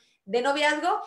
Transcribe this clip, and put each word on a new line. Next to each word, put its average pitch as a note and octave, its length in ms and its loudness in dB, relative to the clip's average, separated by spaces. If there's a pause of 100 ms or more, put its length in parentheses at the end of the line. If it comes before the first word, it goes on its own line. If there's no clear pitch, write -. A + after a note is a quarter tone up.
(240)
de A#3 180 -2
noviazgo D4+ 640 0